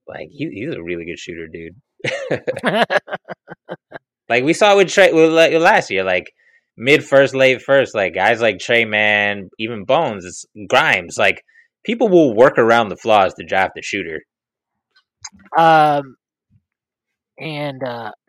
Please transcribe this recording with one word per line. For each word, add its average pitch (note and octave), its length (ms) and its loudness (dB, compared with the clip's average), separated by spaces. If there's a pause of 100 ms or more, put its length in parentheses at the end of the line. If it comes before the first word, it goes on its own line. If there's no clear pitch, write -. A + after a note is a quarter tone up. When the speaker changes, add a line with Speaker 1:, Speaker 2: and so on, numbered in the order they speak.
Speaker 1:
like, - 240 -16
he, C#3+ 200 -10
he's C3+ 220 -10
a E2+ 100 -12
really E2+ 220 -10
good E2+ 140 -12
shooter, E2 320 -14
dude. E2+ 240 -16 (880)
<laughs> A3 240 -2
Speaker 2:
<laughs> - 80 -4 (1300)
Speaker 1:
Like, A#2+ 160 0
we D#3+ 100 0
saw G#3 220 2
with F#3+ 140 4
Trey, F#3 240 4
with, D#3+ 200 4
like, D#3+ 200 4
last F3 380 2
year, F#2+ 120 0
like, F#2 280 -2 (440)
mid C#3+ 300 2
first, C3+ 300 4
late C3 260 2
first, C#3 320 0
like, F#2 220 -2
guys A2 260 0
like G#2+ 160 0
Trey A#2 260 0
Mann, G#2 640 -2 (100)
even A2 260 -10
Bones, B2+ 400 -2
it's - 200 -16 (220)
Grimes, B2+ 480 0
like, G2 280 0 (400)
people A#3 260 -2
will D#3+ 260 4
work C3 220 4
around A#2 320 2
the E2+ 80 -10
flaws G#2 380 2
to F2 100 -16
draft F#2+ 320 -2
a - 60 -14
shooter. E2 400 -8 (1300)
Speaker 2:
Um, D3+ 600 2 (1200)
and, D3 440 -10
uh, A#2 300 -10 (160)